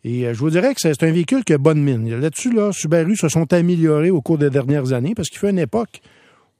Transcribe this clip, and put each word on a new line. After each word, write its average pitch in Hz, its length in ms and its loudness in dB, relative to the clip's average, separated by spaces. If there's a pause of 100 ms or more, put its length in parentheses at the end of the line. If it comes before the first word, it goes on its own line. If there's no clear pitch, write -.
Et, 120 240 -4
euh, 117 60 -4
je 110 60 -8
vous 147 100 0
dirais 185 240 2
que - 80 -8
c'est, 160 120 2
c'est 160 120 0
un 160 60 2
véhicule 175 320 0
qui 170 100 2
a 147 40 4
bonne 151 240 4
mine. 117 380 -2
Là-dessus, 156 340 -4
là, 208 180 2
Subaru 170 440 0
se 175 120 -2
sont 160 260 0
améliorés 170 580 2
au 165 100 0
cours 160 160 0
des 147 120 2
dernières 131 440 0
années 135 220 -2
parce 160 140 -6
qu'il - 100 -18
fut 202 100 -2
une 190 100 0
époque 190 420 -4 (580)